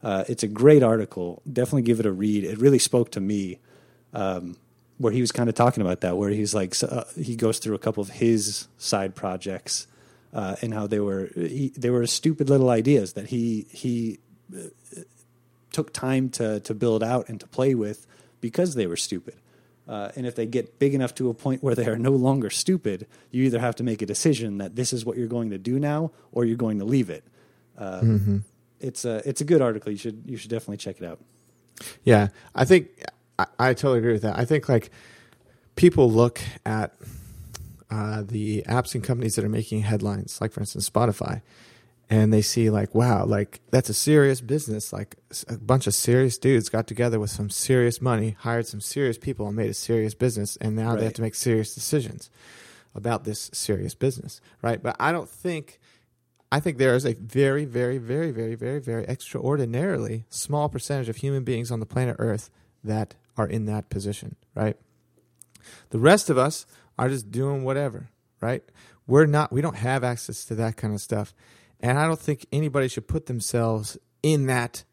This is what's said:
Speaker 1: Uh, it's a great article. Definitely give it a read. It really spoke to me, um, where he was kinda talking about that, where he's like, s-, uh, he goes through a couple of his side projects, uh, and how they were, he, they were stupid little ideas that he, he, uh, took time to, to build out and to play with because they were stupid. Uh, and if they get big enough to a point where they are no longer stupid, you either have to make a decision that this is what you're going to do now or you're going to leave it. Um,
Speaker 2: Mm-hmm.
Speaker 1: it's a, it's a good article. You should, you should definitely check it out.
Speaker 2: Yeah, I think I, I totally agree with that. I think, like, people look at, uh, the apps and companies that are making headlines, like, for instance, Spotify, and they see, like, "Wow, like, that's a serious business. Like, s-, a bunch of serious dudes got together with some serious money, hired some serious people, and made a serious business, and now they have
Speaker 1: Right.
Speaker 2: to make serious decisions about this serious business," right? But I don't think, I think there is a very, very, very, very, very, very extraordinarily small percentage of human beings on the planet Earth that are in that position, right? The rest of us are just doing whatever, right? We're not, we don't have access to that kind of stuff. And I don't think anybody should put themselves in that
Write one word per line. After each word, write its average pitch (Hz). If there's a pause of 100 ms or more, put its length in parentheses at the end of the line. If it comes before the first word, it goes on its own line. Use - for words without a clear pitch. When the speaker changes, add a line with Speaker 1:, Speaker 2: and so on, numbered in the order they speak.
Speaker 1:
Uh, 98
it's 120
a 113
great 131
article. 104 (100)
Definitely 123
give 117
it 110
a 104
read. 101
It 95
really 131
spoke -
to 104
me, 98 (540)
um, 92 (400)
where 117
he 123
was 117
kinda 120
talking 120
about 90
that, 90
where 101
he's 104
like, 95
s-, -
uh, - (100)
he 127
goes 113
through 107
a -
couple 107
of 95
his 107 (100)
side 98
projects, 92 (460)
uh, 98
and 113
how 107
they 104
were, 98
he, 131
they 123
were 120
stupid 147
little 135
ideas 117
that 104
he, 117
he, 117 (360)
uh, - (1080)
took -
time 131
to, 107
to -
build 110
out 120
and 107
to -
play 135
with 104 (360)
because 156
they 107
were 85
stupid. - (520)
Uh, 104
and 127
if 120
they 113
get 117
big 139
enough 127
to 127
a 117
point 131
where 127
they 120
are 110
no 127
longer 135
stupid, 110 (240)
you 127
either 120
have 120
to 120
make 113
a 107
decision 107
that 98
this 123
is 117
what 113
you're 120
going 113
to 95
do 120
now 147 (200)
or 120
you're 113
going 110
to 98
leave 120
it. 76 (540)
Um, 92
Speaker 2:
Mm-hmm. 104 (420)
Speaker 1:
it's -
a, 113
it's 135
a 147
good 156
article. 110
You 104
should, 110
you 127
should 107
definitely 113
check 95
it 90
out. 82 (840)
Speaker 2:
Yeah, 104 (260)
I 131
think 180 (480)
I, 92 (140)
I 127
totally 131
agree 117
with 107
that. 107
I 120
think, 147
like, 117 (840)
people 160
look 117 (240)
at, 110 (960)
uh, 107
the 107
apps 123
and 110
companies 113
that 107
are 104
making 110
headlines, 101
like, 107
for -
instance, -
Spotify, 113 (680)
and 110
they 107
see, 113
like, 101
"Wow, 110
like, 104 (100)
that's 127
a 110
serious 139
business. 123
Like, 101 (160)
s-, -
a 117
bunch 127
of 101
serious 123
dudes 127
got 117
together 117
with 104
some 104
serious 120
money, 113
hired 117
some 107
serious 123
people, 107
and 101
made 110
a -
serious 110
business, 113
and 110
now 113
they 107
have 110
Speaker 1:
Right. 110
Speaker 2:
to 117
make 110
serious 110
decisions - (640)
about 113
this 107
serious 95
business," - (220)
right? 117
But 123
I 143
don't 170
think, - (720)
I 135
think 151
there 131
is 131
a 117
very, 135
very, 123
very, 131
very, 113
very, 120
very 117
extraordinarily 127
small 147
percentage 135
of 113
human 139
beings 120
on 113
the 110
planet 127
Earth 110 (320)
that 107 (200)
are 110
in 107
that 107
position, 101 (180)
right? 107 (1120)
The 113
rest 175
of 139
us 139 (320)
are 127
just 117
doing 135
whatever, 131 (320)
right? 120 (440)
We're 143
not, 151
we 131
don't 156
have 127
access 117
to 113
that 113
kind 107
of 101
stuff. 104 (480)
And 127
I 156
don't 160
think -
anybody 139
should -
put -
themselves 113 (260)
in 147
that 123